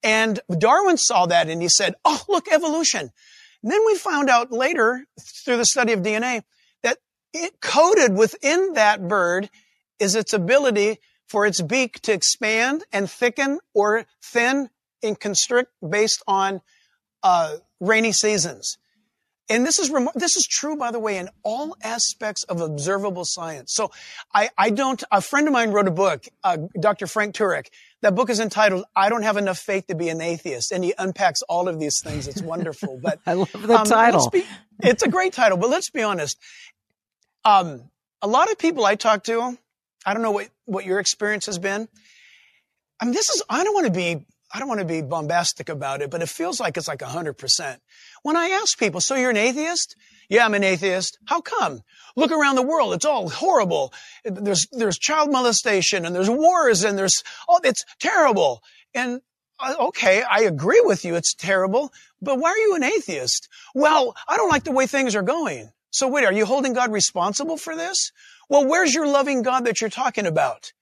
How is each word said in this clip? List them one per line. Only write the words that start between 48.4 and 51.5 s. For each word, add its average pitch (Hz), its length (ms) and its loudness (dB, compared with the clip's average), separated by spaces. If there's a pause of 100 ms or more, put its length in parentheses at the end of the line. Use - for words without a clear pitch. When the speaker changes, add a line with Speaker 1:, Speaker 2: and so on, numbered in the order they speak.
Speaker 1:
ask - 180 -2
people, 180 220 -2
"So - 140 -2
you're 254 140 0
an 226 80 0
atheist?" 294 580 -2 (340)
"Yeah, 226 160 6
I'm 214 100 0
an 202 80 0
atheist." 185 600 0
"How - 160 -2
come? 156 400 -4 (340)